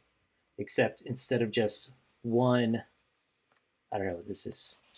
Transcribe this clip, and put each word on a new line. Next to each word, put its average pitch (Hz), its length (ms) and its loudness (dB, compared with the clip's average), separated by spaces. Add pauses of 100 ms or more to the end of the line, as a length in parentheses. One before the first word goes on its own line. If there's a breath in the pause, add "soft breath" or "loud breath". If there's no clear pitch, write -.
(560)
except - 460 0
instead 120 400 0
of 110 80 0
just - 420 0 (300)
one, 120 640 2 (1080)
I 110 60 -4
don't 98 80 -4
know 92 80 -4
what 85 140 -12
this - 180 -2
is, - 300 -2 (220)